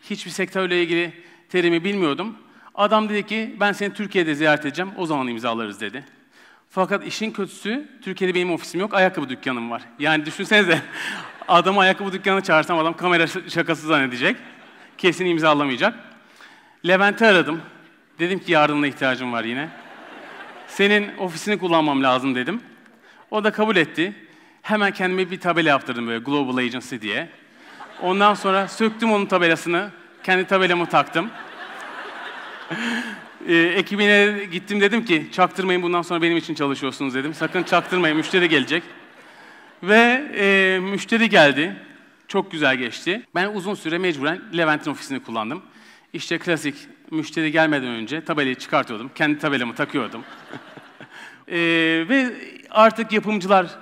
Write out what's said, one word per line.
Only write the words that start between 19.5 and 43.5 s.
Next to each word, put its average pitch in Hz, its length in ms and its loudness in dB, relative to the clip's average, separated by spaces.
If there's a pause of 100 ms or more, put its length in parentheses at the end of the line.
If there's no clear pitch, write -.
Senin 202 500 2
ofisini 185 420 -4
kullanmam 156 440 2
lazım." 127 320 2
dedim. 151 260 -4 (720)
O 214 120 -2
da 208 80 2
kabul 214 240 0
etti. 165 380 0 (480)
Hemen 208 300 0
kendime 185 400 -2
bir 185 80 -8
tabela 170 300 2
yaptırdım 123 380 0
böyle, 117 160 -4
Global 135 340 -2
Agency 123 380 -4
diye. 110 340 -6 (720)
Ondan 196 320 4
sonra 190 340 0
söktüm 220 440 0
onun 202 140 2
tabelasını, 175 640 2 (340)
kendi 185 240 2
tabelamı 180 380 2
taktım. 160 440 0 (2250)
Ee, 170 80 4
ekibine 202 960 4
gittim, 202 300 -2
dedim 220 240 2
ki, 156 260 0
"Çaktırmayın, 180 520 0
bundan 175 180 0
sonra 170 200 -2
benim 170 160 2
için 156 180 -4
çalışıyorsunuz." 139 580 -4
dedim. 135 200 -4
"Sakın 160 300 -4
çaktırmayın, 170 540 2
müşteri 175 320 2
gelecek." 151 340 2 (1000)
Ve, 233 540 4
e, 190 420 2
müşteri 202 500 0
geldi. 160 460 4 (520)
Çok 196 240 -2
güzel 147 240 2
geçti. 127 460 -6 (140)
Ben 196 200 -2